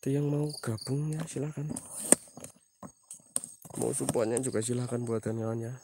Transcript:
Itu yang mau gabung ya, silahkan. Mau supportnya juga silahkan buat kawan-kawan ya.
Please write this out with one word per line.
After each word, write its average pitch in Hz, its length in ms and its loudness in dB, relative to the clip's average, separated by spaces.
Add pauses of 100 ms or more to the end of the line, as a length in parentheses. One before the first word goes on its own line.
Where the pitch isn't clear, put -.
Itu 135 160 4
yang 147 160 6
mau 147 160 4 (160)
gabung 139 480 2
ya, 156 160 -2
silahkan. 147 400 -2 (2000)
Mau 120 160 2
supportnya 123 480 2
juga 110 240 0
silahkan 120 400 0
buat 117 160 0
kawan-kawan 113 400 -2
ya. 117 240 -6